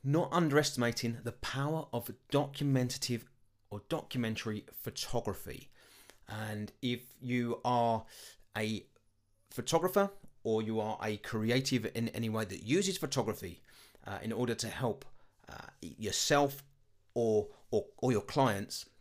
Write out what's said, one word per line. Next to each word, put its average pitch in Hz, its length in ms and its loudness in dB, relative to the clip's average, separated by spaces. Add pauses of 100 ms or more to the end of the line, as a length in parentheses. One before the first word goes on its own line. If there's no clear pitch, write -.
not 147 300 2
underestimating 135 920 2
the 117 80 -4
power 147 580 -2
of 120 180 -4 (220)
documentative 135 920 2 (440)
or 101 200 -10
documentary 110 840 -2
photography. - 1000 -6 (580)
And 107 420 -6 (100)
if 123 200 -2 (180)
you 120 460 -2
are 117 400 2 (520)
a 110 280 -2 (680)
photographer 180 580 2 (360)
or 110 160 2
you 110 180 -2
are 107 240 -2
a 107 140 -2
creative 113 760 0
in 117 160 0
any 113 200 -2
way 110 160 0
that 95 180 -10
uses 180 340 2
photography, 104 640 -4 (460)
uh, 98 140 -6
in 113 100 -4
order 117 240 0
to 117 140 -4
help, 110 340 -2 (460)
uh, - 160 -14 (160)
yourself 143 800 2 (500)
or, 110 360 4 (220)
or, 107 160 2 (100)
or 127 160 2
your 101 80 4
clients 110 640 0 (160)